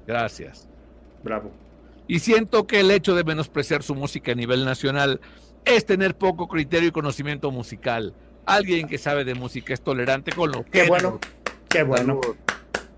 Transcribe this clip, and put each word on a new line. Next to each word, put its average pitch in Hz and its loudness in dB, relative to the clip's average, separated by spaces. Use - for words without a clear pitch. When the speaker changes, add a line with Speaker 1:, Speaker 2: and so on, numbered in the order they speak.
Speaker 1:
Gracias. 107 -6
Speaker 2:
Bravo. 107 -6
Speaker 1:
Y 175 0
siento 220 2
que 208 2
el 190 6
hecho 196 4
de 175 2
menospreciar 151 -2
su 147 -4
música 135 -4
a - 0
nivel 123 0
nacional 135 0
es 233 4
tener 190 2
poco 180 0
criterio 170 2
y 160 2
conocimiento 147 -4
musical. 117 -4
Alguien 180 2
que 147 -6
sabe 143 -2
de 127 -4
música 127 -8
es 127 -4
tolerante 135 0
con 170 0
lo 123 -6
Speaker 2:
Qué 185 2
Speaker 1:
que 175 6
Speaker 2:
bueno, 180 2
qué 156 2
bueno. 131 2
Speaker 1:
Saludos. 120 -4